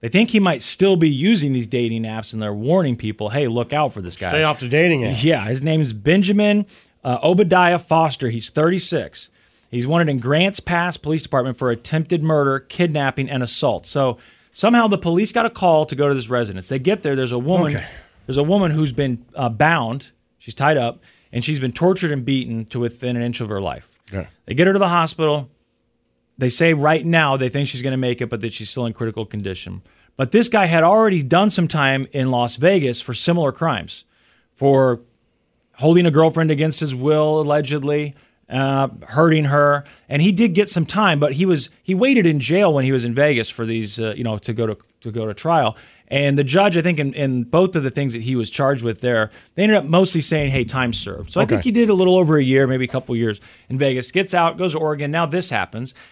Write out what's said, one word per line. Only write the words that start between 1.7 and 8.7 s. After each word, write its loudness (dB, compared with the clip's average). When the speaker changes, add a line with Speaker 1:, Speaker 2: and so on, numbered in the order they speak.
Speaker 1:
apps, -10
and -6
they're -6
warning 0
people, -6
"Hey, -2
look -2
out -2
for -12
this -10
guy." -8
Speaker 2:
Stay 0
off -2
the -8
dating 2
apps. -2
Speaker 1:
Yeah, 2
his -4
name 0
is -2
Benjamin, 2
uh, -2
Obadiah 4
Foster. 0
He's -6
thirty-six. -2